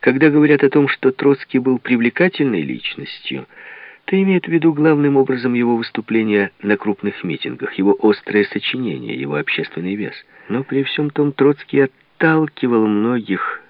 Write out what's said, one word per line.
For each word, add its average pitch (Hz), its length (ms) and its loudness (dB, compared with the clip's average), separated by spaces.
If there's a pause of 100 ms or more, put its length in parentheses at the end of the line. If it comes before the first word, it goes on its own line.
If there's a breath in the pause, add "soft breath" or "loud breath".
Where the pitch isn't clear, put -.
Когда 135 300 4
говорят 147 340 4
о 135 60 4
том, 143 180 4
что - 240 0
Троцкий - 460 0
был 127 200 0
привлекательной 123 840 0
личностью, - 840 -10 (600 loud breath)
то 190 140 2
имеют 190 260 2
в 170 40 -6
виду 165 220 4
главным 147 460 4
образом 127 340 0
его 120 240 2
выступления 110 760 0 (120)
на 101 160 0
крупных 101 440 -6
митингах, - 520 -8
его 98 260 4
острые 104 460 2
сочинения, 98 680 -6
его 65 220 -6
общественный 92 580 -6
вес. 104 200 -8 (340 soft breath)
Но 123 160 -4
при 135 200 -2
всём 147 260 -4
том 147 220 -2
Троцкий 143 480 0
отталкивал 135 1040 0
многих 104 840 -2